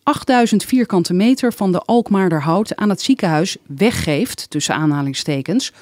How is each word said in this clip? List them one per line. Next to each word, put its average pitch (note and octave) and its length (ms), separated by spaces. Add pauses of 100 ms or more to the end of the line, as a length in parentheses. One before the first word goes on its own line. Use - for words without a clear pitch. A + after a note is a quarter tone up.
achtduizend B3 640
vierkante G#3 500
meter A#3 380
van F#3+ 200
de F3 80
Alkmaar G3+ 480
der D#3 140
Hout E3+ 340
aan G#3 120
het F#3+ 140
ziekenhuis F3+ 540 (100)
weggeeft, E3 840
tussen D3 240
aanhalingstekens, C#3+ 1080